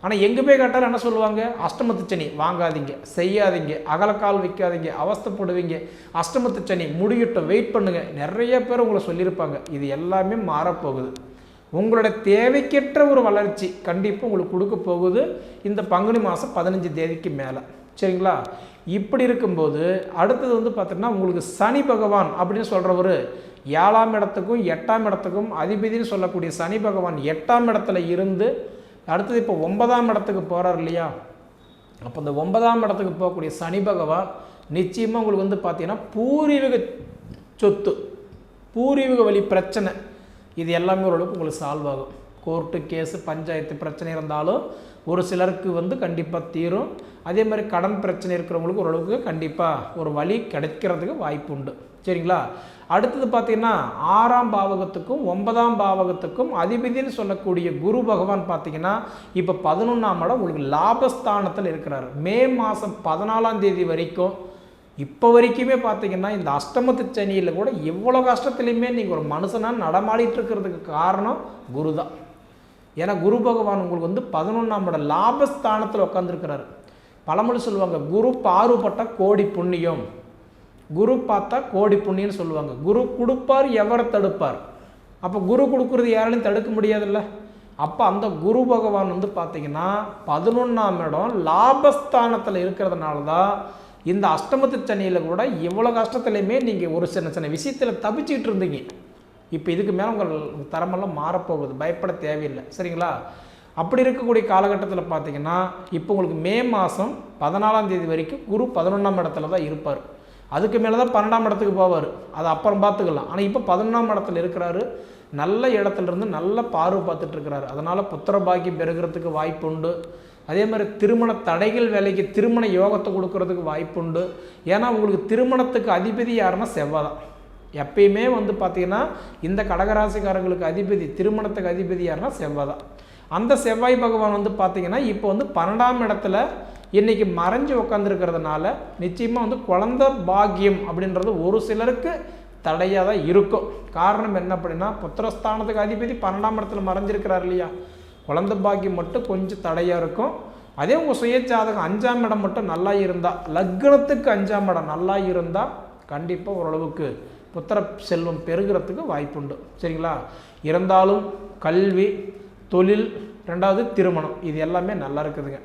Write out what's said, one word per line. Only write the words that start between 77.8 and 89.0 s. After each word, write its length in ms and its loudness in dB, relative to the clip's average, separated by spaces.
"குரு 460 2
பார்வைப்பட்ட 600 4
கோடி 380 2
புண்ணியம்." 760 -2
குரு 200 4
பார்த்தா 480 -2
கோடி 240 4
புண்ணியம்னு 340 0
சொல்லுவாங்க. 440 -4
குரு 340 2
கொடுப்பார், 520 4
எவரை 400 2
தடுப்பார்? 460 0
அப்ப 200 -4
குரு 240 4
கொடுக்கறது 420 2
யாராலையும் 360 2
தடுக்க 400 0
முடியாதுல்ல. 400 2
அப்ப 280 -2
அந்த 240 2
குரு 420 2
பகவான் 400 2